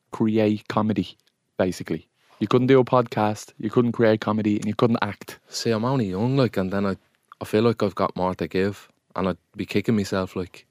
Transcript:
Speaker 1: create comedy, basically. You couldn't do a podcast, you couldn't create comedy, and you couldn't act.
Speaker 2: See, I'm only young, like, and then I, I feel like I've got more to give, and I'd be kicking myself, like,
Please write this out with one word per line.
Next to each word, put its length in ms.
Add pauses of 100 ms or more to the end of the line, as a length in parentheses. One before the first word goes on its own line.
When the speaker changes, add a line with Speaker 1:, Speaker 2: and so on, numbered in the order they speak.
(120)
Speaker 1:
create 560
comedy, 480 (420)
basically. 500 (320)
You 80
couldn't 200
do 120
a 40
podcast, 760
you 120
couldn't 220
create 300
comedy, 340
and 80
you 100
couldn't 280
act. 360 (100)
Speaker 2:
See, 220
I'm 140
only 260
young, 280
like, 180
and 160
then 140
I, 100 (440)
I 40
feel 180
like 200
I've 120
got 220
more 180
to 140
give, 400 (260)
and 140
I'd 80 (200)
be 100
kicking 300
myself, 400
like, 340